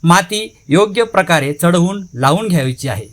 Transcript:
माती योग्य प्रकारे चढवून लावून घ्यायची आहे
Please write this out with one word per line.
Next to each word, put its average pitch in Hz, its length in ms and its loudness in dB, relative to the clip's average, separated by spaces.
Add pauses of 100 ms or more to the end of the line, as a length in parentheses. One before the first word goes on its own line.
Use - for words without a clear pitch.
माती 196 540 0 (120)
योग्य 202 360 2
प्रकारे 170 480 0
चढवून 175 640 0
लावून 147 340 0
घ्यायची 135 400 -2
आहे 107 240 -8